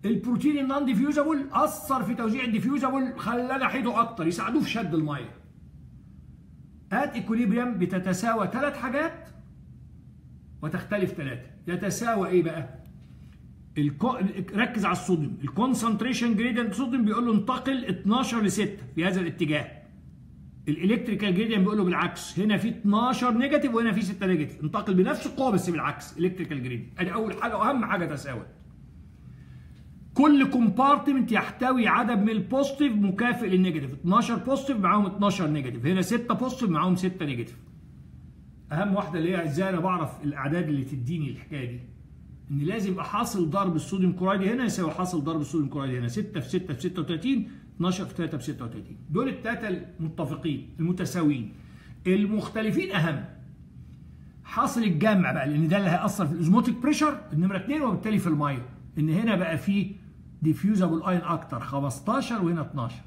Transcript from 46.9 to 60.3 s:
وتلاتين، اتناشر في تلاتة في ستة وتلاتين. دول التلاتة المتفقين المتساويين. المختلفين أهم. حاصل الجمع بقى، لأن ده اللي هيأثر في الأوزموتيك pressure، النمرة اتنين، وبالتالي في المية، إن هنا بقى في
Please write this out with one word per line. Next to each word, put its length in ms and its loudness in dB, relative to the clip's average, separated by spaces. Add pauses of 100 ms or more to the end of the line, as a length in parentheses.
وتلاتين، 480 -2 (260)
اتناشر 280 0
في 100 -12
تلاتة 240 -4
في 60 -8
ستة 200 -8
وتلاتين. 320 -12 (140)
دول 180 0
التلاتة 400 -6
المتفقين 1000 -6 (120)
المتساويين. 720 0 (540)
المختلفين 840 0
أهم. 320 0 (1200)
حاصل 380 0
الجمع 500 4
بقى، 160 0
لأن 200 2
ده 80 4
اللي 140 2
هيأثر 360 0
في 60 0
الأوزموتيك 440 4
pressure، 440 2 (120)
النمرة 240 2
اتنين، 260 -2
وبالتالي 360 0
في 80 0
المية، 400 0 (320)
إن 100 2
هنا 280 2
بقى 220 -2
في 360 0 (480)